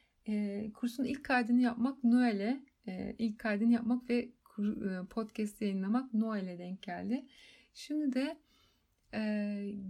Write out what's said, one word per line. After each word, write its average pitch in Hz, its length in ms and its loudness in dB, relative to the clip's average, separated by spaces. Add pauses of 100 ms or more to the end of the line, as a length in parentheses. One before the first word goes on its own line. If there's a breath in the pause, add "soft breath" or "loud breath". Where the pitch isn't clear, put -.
(280 loud breath)
e, 208 460 -2
kursun 247 300 -4
ilk 285 200 -4
kaydını 247 380 4
yapmak 247 420 0
Noel'e, 240 600 4 (240)
e, 196 320 -6
ilk 220 200 -2
kaydını 220 340 4
yapmak 240 360 0
ve 240 220 0 (120)
kur-, 202 480 -2
e, 185 160 -6
podcast 214 540 -6
yayınlamak 208 520 0
Noel'e 208 440 -2
denk 180 240 -10
geldi. 196 440 -4 (480 loud breath)
Şimdi 294 400 -2
de, 294 240 -2 (760 soft breath)
e, 208 580 -2 (180)